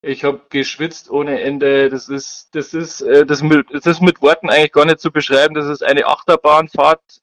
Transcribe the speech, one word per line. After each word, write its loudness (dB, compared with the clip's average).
Ich -8
hab -4
geschwitzt -8
ohne -4
Ende. 0
Das -10
ist, -12
das -10
ist, -10
äh, 4
das -2
mit, 2
das -10
ist 0
mit 2
Worten 0
eigentlich 2
gar 4
nicht 0
zu -6
beschreiben. 0
Das -4
ist -8
eine 0
Achterbahnfahrt. 0